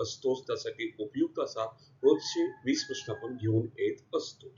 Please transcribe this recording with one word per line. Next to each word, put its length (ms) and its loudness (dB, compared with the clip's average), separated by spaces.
असतोच. 440 -2
त्यासाठी 540 -4
उपयुक्त 380 0
असा 260 -2
रोजचे 440 4
वीस 200 2
प्रश्न 280 -6
आपण 240 -6
घेऊन 300 2
येत 180 0
असतो. 320 -4